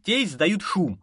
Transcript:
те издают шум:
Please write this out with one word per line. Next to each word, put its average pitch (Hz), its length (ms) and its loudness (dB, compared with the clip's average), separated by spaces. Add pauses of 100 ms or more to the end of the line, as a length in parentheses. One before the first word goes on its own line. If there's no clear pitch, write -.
те 247 220 2
издают 170 360 0
шум: 139 400 -2